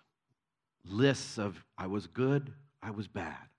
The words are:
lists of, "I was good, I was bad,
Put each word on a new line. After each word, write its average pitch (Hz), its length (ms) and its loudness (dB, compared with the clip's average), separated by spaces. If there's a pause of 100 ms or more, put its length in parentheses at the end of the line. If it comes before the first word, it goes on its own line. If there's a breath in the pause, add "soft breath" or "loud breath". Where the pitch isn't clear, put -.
(840 soft breath)
lists 117 540 4
of, 101 240 -4 (160)
"I 95 80 -4
was 101 200 -2
good, 131 460 2 (300)
I 110 80 -8
was 101 180 -6
bad, 80 300 -6 (200)